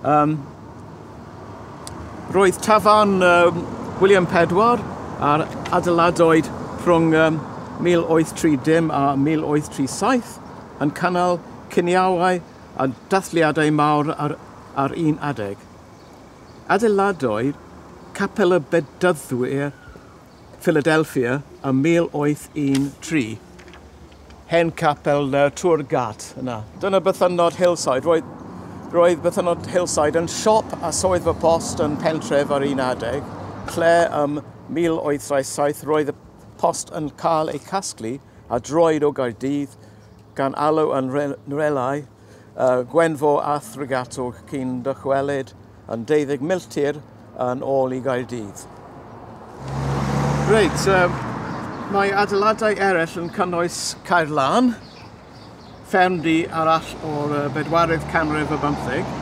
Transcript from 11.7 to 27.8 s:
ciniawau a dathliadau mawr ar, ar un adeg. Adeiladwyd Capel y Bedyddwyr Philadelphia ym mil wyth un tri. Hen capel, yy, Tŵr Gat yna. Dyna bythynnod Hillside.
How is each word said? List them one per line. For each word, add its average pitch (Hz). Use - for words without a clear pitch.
ciniawau 180
a 131
dathliadau 156
mawr 147
ar, 147
ar 135
un 151
adeg. 120
Adeiladwyd 180
Capel 190
y 160
Bedyddwyr 139
Philadelphia 147
ym 135
mil 170
wyth 147
un 139
tri. 120
Hen 170
capel, 147
yy, 143
Tŵr 160
Gat 120
yna. 123
Dyna 196
bythynnod 180
Hillside. 156